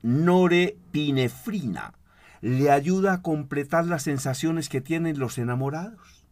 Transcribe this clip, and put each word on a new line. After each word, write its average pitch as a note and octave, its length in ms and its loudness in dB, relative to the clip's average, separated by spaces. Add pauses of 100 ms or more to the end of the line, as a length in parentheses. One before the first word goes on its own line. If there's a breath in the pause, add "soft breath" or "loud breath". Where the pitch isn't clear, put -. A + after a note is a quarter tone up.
norepinefrina, D3+ 1900 0 (460 soft breath)
le C3 300 2
ayuda F#3 420 2
a F3+ 100 -2
completar D3+ 640 -2
las E3+ 160 -2
sensaciones D3+ 680 -2
que C3+ 120 -4
tienen E3 400 -2
los B2 180 -4
enamorados. C#3 920 -6